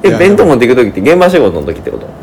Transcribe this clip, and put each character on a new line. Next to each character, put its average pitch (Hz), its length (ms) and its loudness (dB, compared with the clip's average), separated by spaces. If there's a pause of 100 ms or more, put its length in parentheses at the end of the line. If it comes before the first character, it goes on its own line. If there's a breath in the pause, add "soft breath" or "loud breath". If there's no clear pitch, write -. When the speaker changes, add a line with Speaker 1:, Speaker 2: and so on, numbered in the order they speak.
Speaker 1:
え、 202 60 2
Speaker 2:
い - 20 2
や、 113 80 -2
Speaker 1:
弁 196 160 4
当 214 100 2
持 151 100 2
っ 117 40 -2
て 120 80 2
く 123 80 2
と 123 100 2
き 98 40 -4
っ - 20 -10
て 95 100 -8
現 160 180 2
場 180 80 4
仕 180 120 0
事 90 200 0
の 71 60 -8
と 82 80 -6
き - 60 -12
っ - 20 -16
て - 80 -10
こ - 80 -10
と？ - 80 -14 (180)